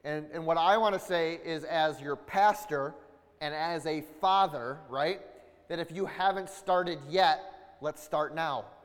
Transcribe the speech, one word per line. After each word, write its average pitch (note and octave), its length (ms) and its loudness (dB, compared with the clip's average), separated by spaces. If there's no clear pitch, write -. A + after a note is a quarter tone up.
And, D3+ 300 -6
and E3 120 -6
what E3 120 4
I F#3 200 6
want G#3+ 160 4
to F#3 60 -2
say E3 440 0
is, D#3+ 200 -6
as D#3 360 0
your C#3 160 -4
pastor F#3+ 760 0
and D3 140 -4
as D#3+ 320 -4
a D#3 160 -2
father, D#3 560 2
right, D3+ 320 -2
that D#3+ 120 -6
if E3 120 -6
you F#3 140 -4
haven't F#3+ 440 -2
started F3 500 0
yet, E3 300 4
let's D3+ 220 -6
start D3+ 320 -2
now. C#3+ 300 -4